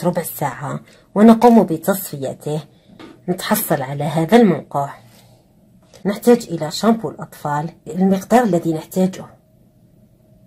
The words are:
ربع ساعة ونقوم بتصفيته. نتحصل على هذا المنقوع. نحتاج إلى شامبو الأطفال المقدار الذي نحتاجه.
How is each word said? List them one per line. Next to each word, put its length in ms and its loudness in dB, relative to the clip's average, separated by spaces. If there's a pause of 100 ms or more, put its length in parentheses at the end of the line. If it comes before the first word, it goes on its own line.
ربع 180 -2
ساعة 580 -8 (340)
ونقوم 480 6
بتصفيته. 1000 -6 (680)
نتحصل 540 -2
على 220 -8
هذا 320 2
المنقوع. 540 2 (1120)
نحتاج 460 2
إلى 200 -6
شامبو 400 0
الأطفال 600 -6 (160)
المقدار 580 2
الذي 280 0
نحتاجه. 520 -4 (1200)